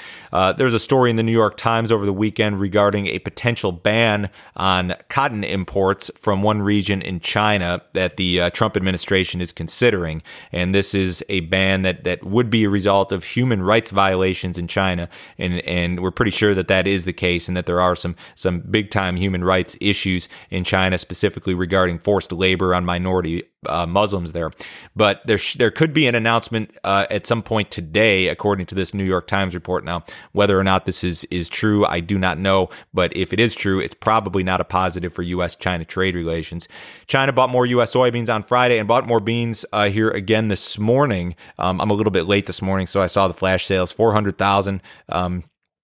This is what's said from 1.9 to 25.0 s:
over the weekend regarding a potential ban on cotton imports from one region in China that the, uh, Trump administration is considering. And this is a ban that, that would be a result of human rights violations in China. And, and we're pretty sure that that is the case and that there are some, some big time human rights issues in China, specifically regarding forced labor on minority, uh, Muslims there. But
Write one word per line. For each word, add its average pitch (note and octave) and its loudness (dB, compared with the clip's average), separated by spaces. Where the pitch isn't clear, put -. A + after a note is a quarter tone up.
over G#2+ 2
the G2+ 0
weekend G#2 -2
regarding G2+ 2
a D2+ -4
potential A2+ -4
ban G#2 0
on F#2 0
cotton C3+ -2
imports F#2+ -2
from G2+ -2
one G#2+ 2
region G2+ 0
in F#2 -6
China G2 0
that F#2 -2
the, F2+ 2
uh, F2 2
Trump G#2+ 0
administration F#2 0
is F2 -6
considering. E2+ 0
And F2+ 0
this G2 0
is F#2 -2
a G2 0
ban F#2+ 2
that, F#2 -2
that F2 -2
would A2 0
be A2 4
a G#2 2
result G2 2
of F#2+ -4
human A#2+ 0
rights A2 2
violations F#2+ 0
in F2 -6
China. F2+ -2
And, F2+ -2
and F2 -2
we're F#2 -2
pretty A2 0
sure G#2 2
that F#2 -2
that F#2+ 4
is F#2+ 0
the F2+ -6
case F2 -2
and F2+ -2
that F2 -2
there F2 0
are F2+ 4
some, F2 -6
some F2 -2
big G2 -2
time F#2 -2
human F#2 -2
rights F#2 0
issues F#2+ 0
in F#2 -4
China, F#2 0
specifically - -4
regarding F2+ 0
forced G2+ 0
labor F#2 2
on F2+ 0
minority, F2 -2
uh, E2+ -2
Muslims F#2 0
there. E2 -4
But G2+ 2